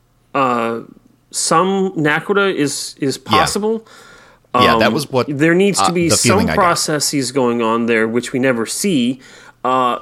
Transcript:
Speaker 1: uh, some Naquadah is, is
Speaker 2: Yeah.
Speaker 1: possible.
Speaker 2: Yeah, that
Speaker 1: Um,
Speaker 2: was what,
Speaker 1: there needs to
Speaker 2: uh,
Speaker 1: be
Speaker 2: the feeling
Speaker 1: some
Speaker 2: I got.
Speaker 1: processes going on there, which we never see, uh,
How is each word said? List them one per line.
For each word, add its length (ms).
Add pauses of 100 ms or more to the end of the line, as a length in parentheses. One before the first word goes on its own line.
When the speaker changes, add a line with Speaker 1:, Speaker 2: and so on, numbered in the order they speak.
(360)
Speaker 1:
uh, 460 (500)
some 640
Naquadah 600
is, 460
is 240
Speaker 2:
Yeah. 160
Speaker 1:
possible. 480 (680)
Speaker 2:
Yeah, 240
that 100
Speaker 1:
Um, 40
Speaker 2:
was 160
what, 200
Speaker 1:
there 260
needs 240
to 60
Speaker 2:
uh, 60
Speaker 1:
be 180
Speaker 2:
the 80
feeling 300
Speaker 1:
some 60
Speaker 2:
I 20
got. 60
Speaker 1:
processes 680
going 320
on 240
there, 200
which 260
we 60
never 280
see, 520 (440)
uh, 380